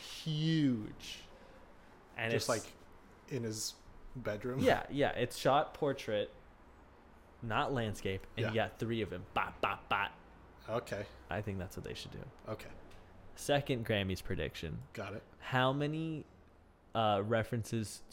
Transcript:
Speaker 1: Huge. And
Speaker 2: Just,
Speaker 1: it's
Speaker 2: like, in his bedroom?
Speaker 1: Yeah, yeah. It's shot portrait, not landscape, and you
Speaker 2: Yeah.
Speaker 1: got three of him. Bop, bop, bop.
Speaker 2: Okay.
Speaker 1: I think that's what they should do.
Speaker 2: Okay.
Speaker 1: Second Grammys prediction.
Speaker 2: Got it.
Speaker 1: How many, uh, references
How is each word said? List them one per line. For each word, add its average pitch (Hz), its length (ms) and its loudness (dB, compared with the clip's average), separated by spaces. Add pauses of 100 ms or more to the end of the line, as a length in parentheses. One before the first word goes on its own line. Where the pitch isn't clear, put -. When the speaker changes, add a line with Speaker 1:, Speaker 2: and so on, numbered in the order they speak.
(240)
Speaker 1:
Huge. 151 920 2 (960)
And 113 140 0
Speaker 2:
Just, 117 140 2
Speaker 1:
it's - 40 -2
Speaker 2:
like, 113 240 0 (580)
in 127 120 -2
his 110 320 -4 (400)
bedroom? 123 460 -2
Speaker 1:
Yeah, 233 280 6
yeah. 135 220 2
It's - 260 -2
shot 147 380 4
portrait, 113 560 0 (1120)
not 120 300 2
landscape, 104 520 0 (120)
and 117 100 2
you - 60 0
Speaker 2:
Yeah. 110 160 2
Speaker 1:
got - 100 -12
three 113 240 0
of 90 100 -2
him. 92 120 -6 (100)
Bop, - 260 0
bop, - 280 -2
bop. 101 240 2 (560)
Speaker 2:
Okay. 110 360 -2 (240)
Speaker 1:
I 92 120 -2
think 101 180 -4
that's 92 180 -6
what 90 80 -8
they - 100 -6
should - 180 -10
do. 95 80 -10 (280)
Speaker 2:
Okay. - 200 -6 (680)
Speaker 1:
Second 139 500 2
Grammys 98 380 2
prediction. 80 560 -2 (140)
Speaker 2:
Got 101 220 -6
it. 110 80 -8 (180)
Speaker 1:
How 131 320 4
many, 151 540 -2 (680)
uh, 107 300 4
references 113 800 0 (100)